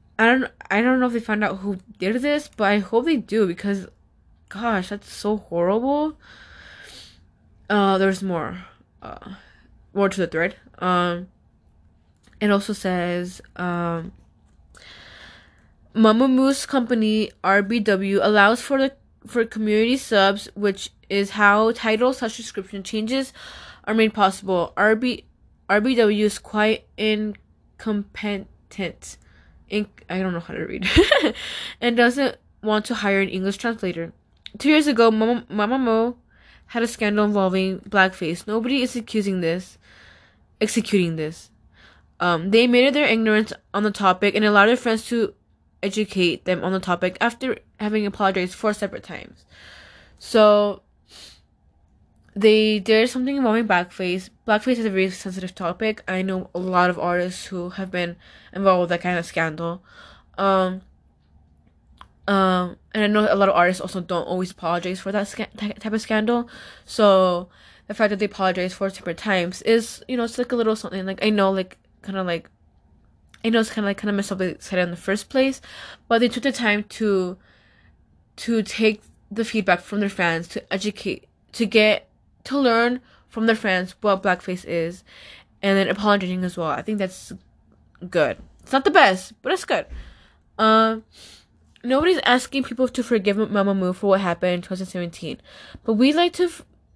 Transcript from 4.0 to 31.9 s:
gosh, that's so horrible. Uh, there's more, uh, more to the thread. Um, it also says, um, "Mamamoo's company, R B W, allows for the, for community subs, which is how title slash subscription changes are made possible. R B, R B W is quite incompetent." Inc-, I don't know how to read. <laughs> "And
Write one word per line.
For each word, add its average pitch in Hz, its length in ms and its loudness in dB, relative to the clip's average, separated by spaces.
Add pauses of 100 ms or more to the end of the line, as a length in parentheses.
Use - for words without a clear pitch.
gosh, 202 400 -4
that's - 240 -12
so 214 240 -4
horrible. 233 800 -2 (1500)
Uh, 196 300 2
there's 190 240 2
more, 180 420 -6 (380)
uh, - 320 -16 (600)
more 196 140 2
to 190 120 -4
the 175 60 2
thread. 170 300 -2 (220)
Um, 180 500 -2 (1120)
it 208 100 0
also 202 220 0
says, 180 680 -4 (160)
um, 175 560 -6 (1800)
"Mamamoo's 254 720 4
company, 220 640 0 (120)
R 196 200 2
B 220 180 -2
W, 196 420 0
allows 214 380 4
for 277 180 -2
the, 269 160 0 (320)
for 233 180 -2
community 220 520 0
subs, 202 580 2
which 202 360 -4 (180)
is 202 220 -2
how 208 420 4
title 226 400 0
slash 233 240 -6
subscription 196 460 -12
changes 233 500 -4 (520)
are 214 100 -2
made 220 180 4
possible. 190 640 0
R 214 200 4
B, 247 280 -4 (440)
R 202 120 2
B 254 140 2
W 214 320 4
is 202 120 -2
quite 214 460 -2 (140)
incompetent." - 2250 -8 (540)
Inc-, 208 400 -6
I 185 80 -4
don't 185 160 -2
know 170 60 -6
how - 140 -14
to - 120 -6
read. - 200 -8 (460)
<laughs> - 480 -14
"And 240 160 0